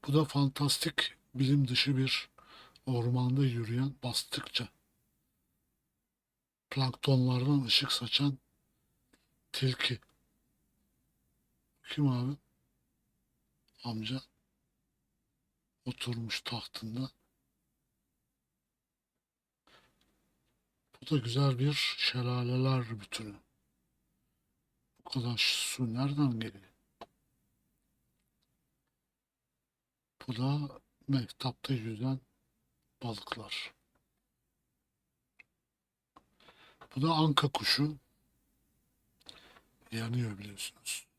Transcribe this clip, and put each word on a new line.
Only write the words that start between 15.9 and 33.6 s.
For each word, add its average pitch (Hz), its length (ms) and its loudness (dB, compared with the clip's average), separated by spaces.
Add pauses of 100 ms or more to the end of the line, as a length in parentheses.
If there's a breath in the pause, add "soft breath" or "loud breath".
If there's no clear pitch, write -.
tahtında. 117 680 -8 (4000)
Bu - 80 -14
da 156 80 4
güzel 123 420 2
bir 143 140 2 (240)
şelaleler 123 1000 0
bütünü. 104 400 -10 (1600)
Bu - 100 -16
kadar 120 280 -2
su - 560 0
nereden 139 460 2
geliyor? 98 340 -10 (3500)
Bu 117 100 -6
da 143 420 -2 (280)
mehtapta 131 680 -2
yüzen 117 460 -2 (840)
balıklar. - 720 -8 (3250 loud breath)